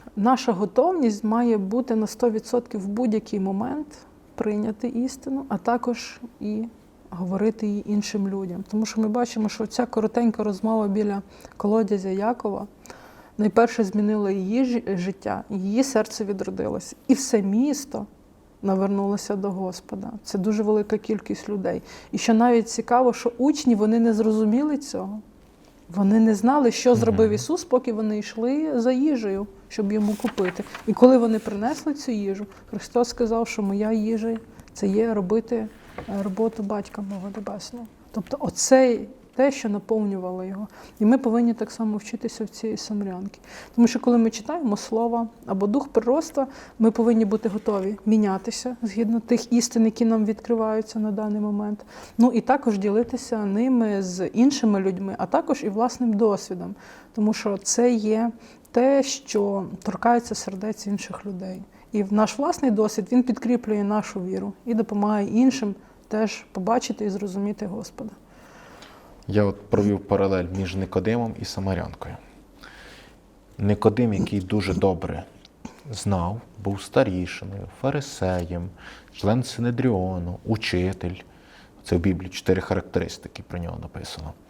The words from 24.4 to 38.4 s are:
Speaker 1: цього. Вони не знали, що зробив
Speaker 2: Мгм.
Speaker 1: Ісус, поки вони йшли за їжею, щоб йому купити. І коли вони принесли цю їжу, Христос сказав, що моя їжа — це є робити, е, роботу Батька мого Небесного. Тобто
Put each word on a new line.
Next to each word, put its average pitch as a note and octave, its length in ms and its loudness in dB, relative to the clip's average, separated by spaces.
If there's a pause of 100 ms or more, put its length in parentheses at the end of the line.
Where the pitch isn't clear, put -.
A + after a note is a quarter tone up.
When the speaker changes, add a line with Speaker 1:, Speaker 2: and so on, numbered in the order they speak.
Speaker 1:
цього. G3+ 420 -8 (680)
Вони G3 320 4
не A3 140 6
знали, A#3+ 360 4
що - 240 4
зробив A#2 320 4
Speaker 2:
Мгм. G#2 80 2
Speaker 1:
Ісус, D#4+ 300 -2
поки B3+ 280 2
вони G#3+ 260 -2
йшли C4 600 -2
за B3+ 120 4
їжею, A3+ 540 0 (220)
щоб G3+ 240 -2
йому G#3 300 2
купити. G3 420 -2 (220)
І A3 60 2
коли B3+ 260 8
вони A3+ 200 2
принесли A3 560 -4
цю C#4+ 180 -6
їжу, G3+ 340 -4 (240)
Христос A#3+ 380 -2
сказав, A3+ 400 -2
що - 140 -6
моя G3+ 300 0
їжа — A3+ 440 -2 (360)
це - 140 -4
є A3 280 2
робити, G#3+ 420 0 (520)
е, G3 140 -4
роботу G#3+ 400 -2
Батька G3+ 400 -6
мого G3 340 -8
Небесного. G#3 500 -10 (260)
Тобто A3+ 280 -6